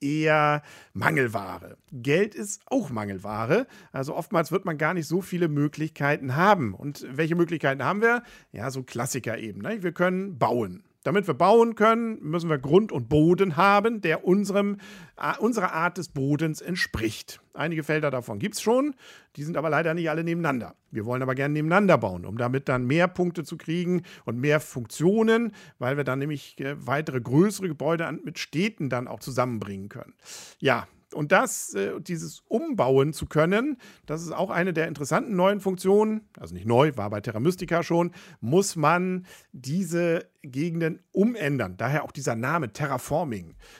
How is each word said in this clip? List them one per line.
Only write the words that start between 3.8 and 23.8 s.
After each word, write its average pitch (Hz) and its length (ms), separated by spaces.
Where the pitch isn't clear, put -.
Also 135 220
oftmals 170 380
wird 190 120
man 160 140
gar 160 160
nicht 165 120
so 170 140
viele 175 280
Möglichkeiten 147 880
haben. 165 380
Und 139 360
welche 156 260
Möglichkeiten 151 480
haben 180 160
wir? 233 220
Ja, 120 180
so 131 120
Klassiker 120 560
eben, 101 220
ne? 190 220
Wir 175 100
können 185 460
bauen. 113 440
Damit 196 220
wir 151 60
bauen 226 420
können, 226 440
müssen 165 300
wir 147 80
Grund 156 320
und 120 180
Boden 165 480
haben, 202 440
der 170 240
unserem, 202 540
a-, 151 220
unserer 190 360
Art 175 260
des 170 100
Bodens 147 520
entspricht. - 800
Einige 156 300
Felder 151 260
davon 117 300
gibt's 208 200
schon, 262 360
die 147 80
sind 165 120
aber 156 140
leider 160 240
nicht 165 160
alle 165 140
nebeneinander. 151 500
Wir 104 140
wollen 123 180
aber 131 140
gerne 139 160
nebeneinander 165 440
bauen, 92 300
um 98 100
damit 127 320
dann 127 200
mehr 165 180
Punkte 175 380
zu 165 120
kriegen 175 460